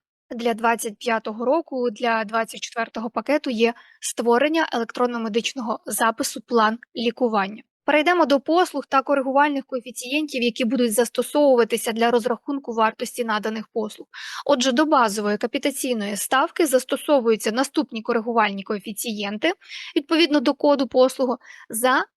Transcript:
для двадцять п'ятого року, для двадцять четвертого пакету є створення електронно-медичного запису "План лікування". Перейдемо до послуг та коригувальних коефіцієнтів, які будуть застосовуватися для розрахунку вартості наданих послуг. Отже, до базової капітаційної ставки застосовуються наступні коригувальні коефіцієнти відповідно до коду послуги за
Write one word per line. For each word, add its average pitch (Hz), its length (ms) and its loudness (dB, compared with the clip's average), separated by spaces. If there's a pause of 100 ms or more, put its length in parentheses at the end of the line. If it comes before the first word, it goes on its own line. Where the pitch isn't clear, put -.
(300)
для 233 240 -2
двадцять 226 440 -2
п'ятого 220 460 -4
року, 262 460 0
для 226 340 -2
двадцять 226 360 -4
четвертого 226 500 -6
пакету 277 400 -2
є 233 240 2 (260)
створення 277 720 2
електронно-медичного 233 1160 -4
запису 226 540 -2
"План 226 380 2 (180)
лікування". 220 640 -2 (220)
Перейдемо 311 420 4
до 269 140 2
послуг 320 460 0
та 269 160 2
коригувальних 277 640 2
коефіцієнтів, 254 760 -6
які 240 220 0
будуть 233 280 2
застосовуватися 240 1000 2
для 226 180 2
розрахунку 240 600 -2
вартості 226 520 -2
наданих 220 440 -4
послуг. - 380 -8 (400)
Отже, 247 260 2
до 285 120 4
базової 214 540 2
капітаційної 240 800 -4
ставки 302 500 0
застосовуються 240 840 0
наступні 247 500 -2
коригувальні 220 600 -2
коефіцієнти 214 920 -4 (440)
відповідно 302 440 2
до 277 140 0
коду 277 340 2
послуги 254 480 2 (320)
за 254 360 0 (120)